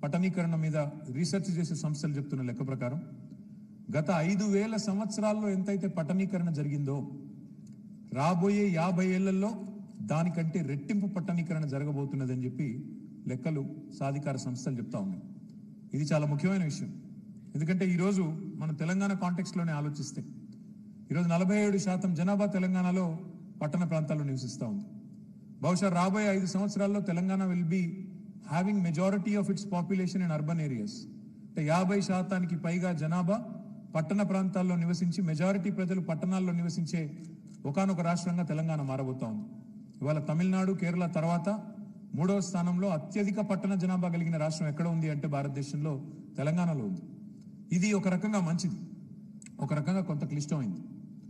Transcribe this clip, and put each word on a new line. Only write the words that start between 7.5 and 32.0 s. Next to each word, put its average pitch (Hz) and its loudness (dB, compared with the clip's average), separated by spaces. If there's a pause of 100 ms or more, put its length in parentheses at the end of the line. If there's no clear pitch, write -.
రాబోయే 185 4
యాభై 180 4
ఏళ్లలో 190 2 (500)
దానికంటే 165 2
రెట్టింపు 151 0
పట్టణీకరణ 170 0
జరగబోతున్నదని 139 -2
చెప్పి 127 -4 (360)
లెక్కలు, 135 -2 (320)
సాధికార 139 -2
సంస్థలు 127 -4
చెప్తా 117 -6
ఉన్నాయి. 95 -4 (720)
ఇది 143 0
చాలా 147 2
ముఖ్యమైన 180 2
విషయం. 135 -4 (600)
ఎందుకంటే 180 2
ఈరోజు 185 4 (340)
మన 156 -2
తెలంగాణ 190 0
కాంటెక్స్ట్‌లోనే 175 0
ఆలోచిస్తే, 147 -4 (880)
ఈరోజు 170 2
నలభై 185 4
ఏడు 208 4
శాతం 185 2
జనాభా 196 4
తెలంగాణలో 185 2 (440)
పట్టణ 175 0
ప్రాంతాల్లో 151 0
నివసిస్తా 123 -4
ఉంది. 104 -2 (800)
బహుశా 180 4
రాబోయే 190 4
ఐదు 190 2
సంవత్సరాల్లో 202 2
తెలంగాణ 190 2
will 175 2
be 180 2 (680)
having 196 2
majority 190 2
of 202 2
its 196 0
population 185 0
in 170 2
urban 160 0
areas. 123 -2 (580)
అంటే 156 -2
యాభై 185 4